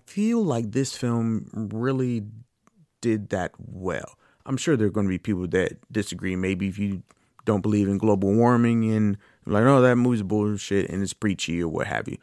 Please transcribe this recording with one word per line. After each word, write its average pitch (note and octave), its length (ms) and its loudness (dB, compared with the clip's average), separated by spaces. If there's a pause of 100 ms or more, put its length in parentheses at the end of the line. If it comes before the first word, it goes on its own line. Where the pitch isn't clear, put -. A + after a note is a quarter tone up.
feel A3 400 0
like A#2 280 -2
this C3 220 -2
film A2+ 800 -2
really B2 520 -2 (800)
did A2 260 0
that F2+ 300 -2
well. - 600 -8 (280)
I'm C3 100 -4
sure D#3 180 0
there A2 120 2
are F#2+ 40 0
gonna G2+ 180 0
be F2+ 100 0
people F#2 300 -4
that F2+ 280 0 (160)
disagree. F#2 420 -4
Maybe F#2+ 320 -2
if F#2+ 120 -6
you G2 240 -4 (420)
don't G#2 160 0
believe G#2 280 2
in G2 100 0
global G2 340 2
warming A#2 580 4
and G#2+ 280 0 (260)
like, G#2 200 2
"Oh, C3+ 180 8
that B2 140 6
movie's A#2+ 260 2
bullshit G2+ 640 0
and F#2+ 140 -4
it's F#2 100 -4
preachy," E2+ 500 -2
or E2+ 60 0
what D#2 180 -4
have - 220 -4
you. - 140 -8